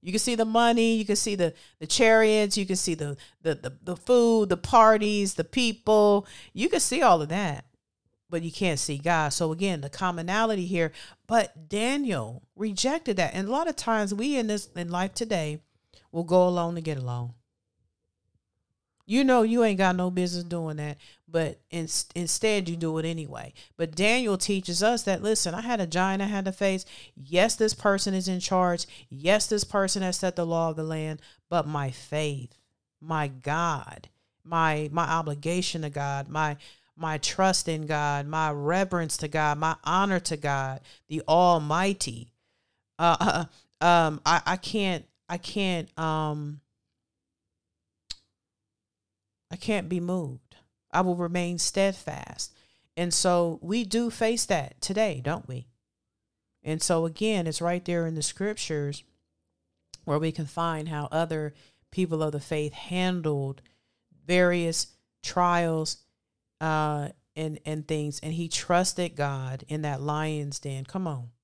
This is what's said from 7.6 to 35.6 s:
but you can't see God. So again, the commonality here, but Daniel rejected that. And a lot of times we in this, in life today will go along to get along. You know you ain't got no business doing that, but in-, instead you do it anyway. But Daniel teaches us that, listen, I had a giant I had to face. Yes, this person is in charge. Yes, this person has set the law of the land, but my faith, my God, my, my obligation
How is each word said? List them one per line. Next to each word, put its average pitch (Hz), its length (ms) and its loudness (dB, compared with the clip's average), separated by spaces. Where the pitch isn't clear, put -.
but 170 140 -4
you 165 80 -6
can't 160 300 -2
see 143 180 -4
God. 156 340 0
So 160 200 0
again, 175 280 -2
the 139 80 -8
commonality 185 760 -2
here, 170 260 0
but 190 400 0
Daniel 208 760 -2
rejected 220 600 -2
that. 170 160 2
And 196 160 -4
a 226 40 -2
lot 320 160 0
of - 80 -4
times 214 360 0
we 254 240 -2
in 226 120 0
this, 208 260 -4
in 170 160 -6
life 185 240 -2
today 165 460 -4
will 170 140 -4
go 180 240 6
along 175 260 0
to 170 80 -6
get 156 160 -4
along. 120 360 -6
You 233 140 2
know 254 200 6
you 226 200 4
ain't 208 160 4
got 185 160 4
no 180 160 0
business 180 320 -2
doing 165 360 -6
that, 147 200 -8
but 160 320 -2
in-, 165 160 -6
instead 190 520 0
you 170 60 -4
do 160 240 -2
it 160 60 -4
anyway. 160 500 -8
But 160 180 -2
Daniel 214 420 4
teaches 185 460 -2
us 226 220 2
that, 190 180 0
listen, 202 320 0
I 202 60 -6
had 233 200 -2
a 180 60 -2
giant 190 360 0
I 196 40 -2
had 202 200 -2
to 190 40 -4
face. 190 340 0
Yes, 175 400 2
this 214 180 2
person 196 420 0
is 185 120 -2
in 185 140 -2
charge. 180 440 2
Yes, 175 380 2
this 208 160 0
person 196 400 0
has 180 140 -2
set 180 180 -2
the 175 100 -2
law 165 260 0
of 156 60 -6
the 160 60 -6
land, 156 400 -6
but 160 200 0
my 143 240 -2
faith, 147 680 -6
my 156 280 -4
God, 143 800 -4
my, 156 480 0
my 165 140 0
obligation 160 800 -2